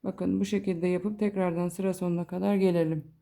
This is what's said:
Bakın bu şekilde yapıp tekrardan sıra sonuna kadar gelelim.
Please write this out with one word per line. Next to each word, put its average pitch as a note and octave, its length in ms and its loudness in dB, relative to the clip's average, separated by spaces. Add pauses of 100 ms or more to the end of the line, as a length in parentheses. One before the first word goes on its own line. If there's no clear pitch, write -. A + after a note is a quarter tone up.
Bakın F#3+ 360 -2
bu G3 60 2
şekilde F#3+ 420 -2
yapıp F3+ 320 -2
tekrardan F#3 500 0
sıra F#3+ 240 -2
sonuna F3 340 -2
kadar F#3+ 280 0
gelelim. E3+ 560 2 (100)